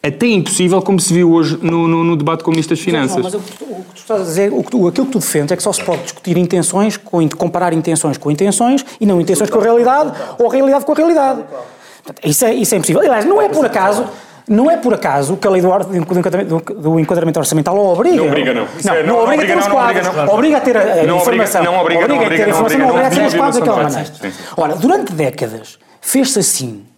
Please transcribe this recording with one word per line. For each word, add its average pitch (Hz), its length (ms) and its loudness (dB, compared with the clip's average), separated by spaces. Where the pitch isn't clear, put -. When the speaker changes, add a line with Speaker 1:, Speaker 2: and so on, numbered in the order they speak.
Speaker 1:
até 147 220 0
impossível, 185 540 2
como 190 180 0
se - 140 0
viu 170 180 4
hoje 165 300 2
no, 165 260 0
no, 165 160 0
no 170 140 0
debate 160 260 -2
com 165 80 0
o - 20 2
Ministro 160 220 0
das - 100 -10
Speaker 2:
Não, 175 60 -2
Speaker 1:
Finanças. 160 320 -2
Speaker 2:
mas 180 120 -6
o 202 40 -4
que - 180 -14
tu, - 60 -16
o 262 120 -12
que - 80 -20
tu - 20 -20
estás 214 240 -4
a 185 60 -4
dizer, 190 260 0
o 226 100 -2
que - 80 -8
tu, 208 160 0
aquilo 214 200 0
que 262 80 -8
tu 208 60 0
defendes 147 340 -2
é - 20 0
que 175 80 -10
só 208 80 0
se - 100 -4
pode 170 220 -4
discutir - 320 -6
intenções, 180 640 0
com - 240 -4
in-, 151 80 2
comparar 175 420 -2
intenções 160 460 -2
com 147 120 -6
intenções 202 560 0
e 220 60 -2
não 185 160 4
intenções 190 280 0
com 226 100 0
a - 20 2
realidade 247 500 2
ou 240 120 2
a - 20 -2
realidade 269 320 2
com 302 80 -2
a 294 40 2
realidade. 302 500 0
Portanto, - 240 -10
isso 151 160 0
é, 226 100 2
isso 226 220 0
é 185 40 0
impossível. 156 220 0
Aliás, 247 220 2
não 392 180 2
é 403 60 2
por 302 180 0
acaso, 214 400 0
não 233 240 4
é 339 60 4
por 254 180 0
acaso 143 440 -2
que 208 100 -2
a - 20 4
lei 185 120 2
do 180 80 2
or-, 185 160 2
do 190 100 -8
enquadramento, 175 640 -2
do, 180 220 -10
do 160 180 0
enquadramento 165 400 0
orçamental 160 380 0
obriga. 208 400 2
Speaker 1:
Não 156 100 2
obriga, 143 260 0
não. 110 120 -2
Isso - 80 -8
Speaker 2:
Não, 185 100 0
Speaker 1:
é, 160 80 2
Speaker 2:
não 214 120 0
Speaker 1:
não 226 80 2
Speaker 2:
obriga 277 120 2
Speaker 1:
obriga, 202 120 0
Speaker 2:
termos 180 220 0
Speaker 1:
não 202 80 2
obriga, 233 240 2
Speaker 2:
quadros, 160 260 -2
Speaker 1:
não. 196 60 2
Speaker 2:
obriga 285 240 2
a - 20 2
ter 254 160 0
a, 208 60 4
a - 20 4
Speaker 1:
Não 180 80 0
obriga, 165 240 2
Speaker 2:
informação. 196 480 0
Speaker 1:
não 180 160 0
obriga, 170 300 2
não 294 80 2
Speaker 2:
Obriga 233 80 0
a 202 40 -2
ter 165 140 0
Speaker 1:
obriga, - 20 2
Speaker 2:
a 208 40 2
informação, 160 280 0
Speaker 1:
não 269 100 2
Speaker 2:
não 240 60 2
Speaker 1:
obriga, 262 120 2
Speaker 2:
obriga 277 180 2
a - 20 2
ter - 20 2
os - 60 0
Speaker 1:
não - 60 2
Speaker 2:
quadros 277 180 2
Speaker 1:
obriga, 240 140 2
Speaker 2:
daquela 196 120 0
Speaker 1:
não 147 60 0
Speaker 2:
maneira. - 280 -8
Speaker 1:
obriga, 95 180 -10
sim, - 80 -18
sim. - 140 -16
Speaker 2:
Ora, 180 180 0
durante 277 380 0
décadas, 123 680 -6
fez-se 262 380 0
assim 113 440 -4